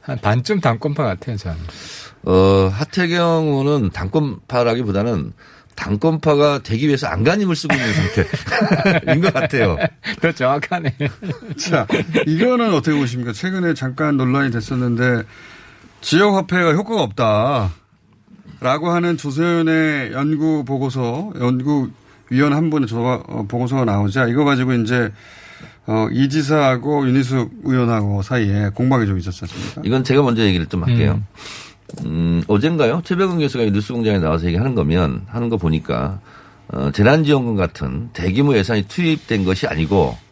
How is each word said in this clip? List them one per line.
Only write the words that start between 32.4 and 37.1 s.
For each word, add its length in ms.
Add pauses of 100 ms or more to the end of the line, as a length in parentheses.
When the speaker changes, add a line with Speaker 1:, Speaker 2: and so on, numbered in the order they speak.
Speaker 2:
어젠가요? 560
최백은 340
교수가 260
이 60
뉴스 220
공장에 260
나와서 280
얘기하는 280
거면, 540
하는 200
거 80
보니까, 640 (500)
어, 220
재난지원금 640